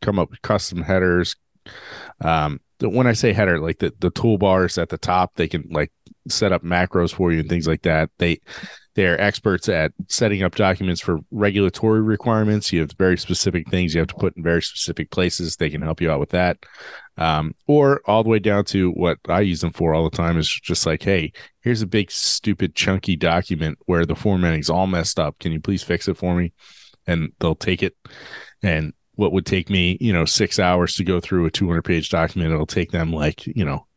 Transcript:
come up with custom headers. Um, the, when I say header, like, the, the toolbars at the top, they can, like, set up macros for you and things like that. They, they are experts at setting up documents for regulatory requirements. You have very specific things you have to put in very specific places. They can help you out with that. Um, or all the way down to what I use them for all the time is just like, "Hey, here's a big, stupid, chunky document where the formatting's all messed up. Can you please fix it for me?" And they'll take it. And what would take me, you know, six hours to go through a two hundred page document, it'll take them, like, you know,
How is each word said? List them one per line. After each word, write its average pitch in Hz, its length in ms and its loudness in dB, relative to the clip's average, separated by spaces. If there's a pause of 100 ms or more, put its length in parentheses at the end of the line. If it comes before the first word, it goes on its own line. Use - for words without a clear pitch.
come 101 160 0
up 87 140 0
with - 100 -20
custom 92 400 -2
headers. 90 540 2 (880)
Um, 76 400 0 (180)
the, 113 100 0
when 123 160 2
I 120 80 4
say 107 200 2
header, 90 260 2
like, 80 200 -4
the, 85 200 -2
the 90 100 0
toolbars 92 720 2
at 82 80 -2
the 82 80 -6
top, 90 380 0
they 82 140 -2
can, 78 200 -6
like, 76 220 -2 (380)
set 98 240 0
up - 100 -2
macros 87 500 0
for 90 180 0
you 82 100 2
and 76 80 -8
things 85 180 -2
like 80 140 -2
that. 80 280 0 (100)
They, 85 200 0 (540)
they 95 140 2
are 87 120 2
experts 101 480 0
at 78 240 0 (160)
setting 104 360 0
up 90 120 -2
documents 92 460 0
for 85 180 -2 (120)
regulatory 104 720 2
requirements. 107 680 0
You 85 100 2
have 76 120 -4
very 90 240 2
specific 87 520 -2
things 90 240 0
you 82 60 2
have 78 100 0
to - 60 -16
put - 220 -2
in 85 60 -10
very 85 180 2
specific - 500 -6
places. 87 440 -2
They 78 140 -2
can 73 120 -6
help 80 180 -4
you 85 120 0
out 73 80 0
with 73 100 -4
that. 87 280 0 (600)
Um, 78 380 -2 (120)
or 143 380 4
all 110 180 4
the 110 60 0
way 113 100 4
down 101 260 2
to 92 260 2
what 85 260 0 (100)
I 90 140 2
use 90 200 0
them 82 120 -2
for 82 200 0
all 80 160 2
the - 60 -6
time 85 220 0
is 78 120 0
just - 360 -4
like, 80 180 -2
"Hey, 92 280 0 (300)
here's 120 200 -2
a 104 60 -2
big, 104 240 0
stupid, - 640 -2
chunky 95 400 0
document 82 720 0
where 85 200 2
the 76 100 -2
formatting's 85 540 0
all 90 180 2
messed 90 320 -2
up. 73 200 -4
Can 85 120 -4
you 80 100 -4
please 98 220 -2
fix - 240 -4
it 92 100 -2
for 90 180 -2
me?" 87 180 -2 (540)
And 82 320 -2
they'll 82 160 0
take 92 280 -2
it. 95 120 -4 (680)
And 78 320 -2 (220)
what 101 160 2
would 90 140 0
take 92 240 -2
me, 90 320 2
you 113 120 2
know, 82 120 2
six - 340 0
hours 90 360 4
to 101 80 -2
go 90 160 2
through 87 260 0
a 80 60 0
two - 160 0
hundred 82 160 0
page 82 260 -2
document, 82 440 0
it'll 78 120 0
take 85 260 -4
them, 82 220 -2
like, 76 340 -4
you - 180 -2
know, 69 320 -4